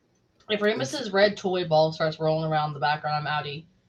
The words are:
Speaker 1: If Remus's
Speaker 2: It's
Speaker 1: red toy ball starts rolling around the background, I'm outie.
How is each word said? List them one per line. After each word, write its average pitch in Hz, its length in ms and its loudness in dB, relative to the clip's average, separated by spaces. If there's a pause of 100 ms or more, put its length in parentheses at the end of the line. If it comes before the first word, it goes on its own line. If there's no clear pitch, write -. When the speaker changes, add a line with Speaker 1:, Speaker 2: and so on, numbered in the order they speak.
(480)
Speaker 1:
If 208 140 -2
Remus's 247 380 0
Speaker 2:
It's 220 100 -6
Speaker 1:
red 196 260 4
toy 185 300 -2
ball 156 240 4
starts 160 300 -2
rolling 160 280 0
around 151 260 0
the 139 60 -12
background, 151 460 -2
I'm 147 180 -2
outie. 147 200 -10 (240)